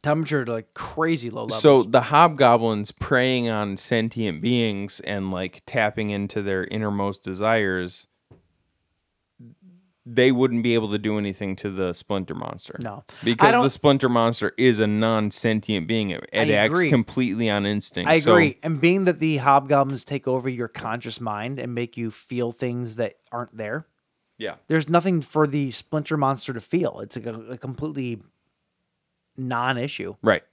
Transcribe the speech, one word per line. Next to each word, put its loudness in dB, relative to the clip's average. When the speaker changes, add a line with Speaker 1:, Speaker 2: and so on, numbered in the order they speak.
Speaker 1:
temperature 0
to, -6
like, -8
crazy -2
low -10
levels. -2
Speaker 2:
So 10
the 4
hobgoblins 4
preying 0
on -2
sentient -2
beings -2
and, -4
like, -6
tapping -2
into -4
their -2
innermost -4
desires -2
they 4
wouldn't 2
be 4
able 0
to -2
do -2
anything -4
to -8
the -2
Splinter -6
Monster. -12
Speaker 1:
No. -12
I -20
Speaker 2:
Because 4
Speaker 1:
don't 4
Speaker 2:
the 4
Splinter 2
Monster 0
is 4
a 2
non-sentient 0
being. -2
It, -8
it 2
Speaker 1:
I 4
Speaker 2:
acts 4
Speaker 1:
agree. 2
Speaker 2:
completely 0
on 0
instinct, -4
Speaker 1:
I 6
Speaker 2:
so 4
Speaker 1:
agree. 4
And -4
being 2
that 2
the 0
hobgoblins 2
take -6
over -2
your -6
conscious -10
mind -6
and -8
make -6
you -6
feel -6
things -6
that -6
aren't -10
there, -8
Speaker 2:
Yeah. -8
Speaker 1:
there's 0
nothing 2
for 0
the -2
Splinter -4
Monster -2
to -8
feel. -2
It's, -14
like, -10
a, -10
a -12
completely -8
non-issue. -4
Speaker 2:
Right. 2